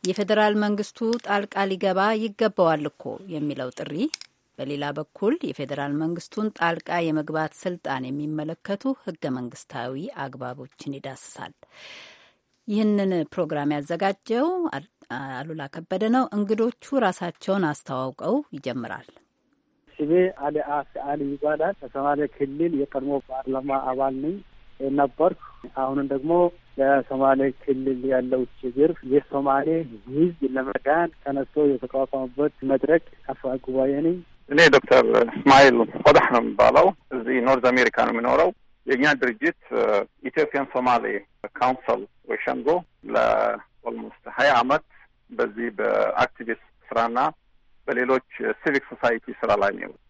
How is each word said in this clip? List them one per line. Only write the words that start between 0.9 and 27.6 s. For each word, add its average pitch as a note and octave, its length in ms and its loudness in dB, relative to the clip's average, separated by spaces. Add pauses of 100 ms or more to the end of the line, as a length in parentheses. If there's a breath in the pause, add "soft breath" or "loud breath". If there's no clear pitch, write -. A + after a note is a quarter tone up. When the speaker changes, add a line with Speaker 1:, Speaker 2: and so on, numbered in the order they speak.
Speaker 1:
ጣልቃ G3+ 340 -4 (100)
ሊገባ F#3+ 360 -2 (160)
ይገባዋል G3 680 0
እኮ - 180 -10 (240)
የሚለው C#3+ 460 -6
ጥሪ፣ - 200 -10 (640)
በሌላ C#3+ 320 -6
በኩል D#3 420 -4 (100)
የፌዴራል C#3+ 500 -6
መንግስቱን E3+ 600 -6
ጣልቃ E3 360 -4 (100)
የመግባት D#3 560 -4
ስልጣን C#3+ 480 -8
የሚመለከቱ D3+ 800 -8 (160)
ህገ - 320 -12
መንግስታዊ B2 640 -10 (240)
አግባቦችን C3 760 -12
ይዳስሳል። - 580 -14 (1120 loud breath)
ይህንን G#3 440 2 (180)
ፕሮግራም D3+ 420 -4
ያዘጋጀው F#3+ 760 -2 (680)
አሉላ C#3 540 -10
ከበደ F#3 420 -6
ነው። B3+ 240 2
እንግዶቹ A3 680 -2
ራሳቸውን F#3+ 680 -2
አስተዋውቀው C#3 680 -4 (160)
ይጀምራል። A#2+ 560 -10 (920)
Speaker 2:
ስሜ D3+ 120 -2 (260)
አሊ D3 200 -4 (120)
አስ D3 200 -4 (120)
አሊ C#3+ 240 -4
ይባላል። D3+ 500 -2
ከሶማሌ C#3+ 440 -4 (100)
ክልል D3 460 -4
የቀድሞ C#3 380 -4 (100)
ፓርላማ C3 460 -8 (140)
አባል C3 340 -2
ነኝ D#3 180 -4 (560)
ነበርኩ። C#3+ 500 2 (340)
አሁንም C3+ 320 -2
ደግሞ C#3 240 -2 (440)
ለሶማሌ C3+ 640 4 (180)
ክልል C3 480 -2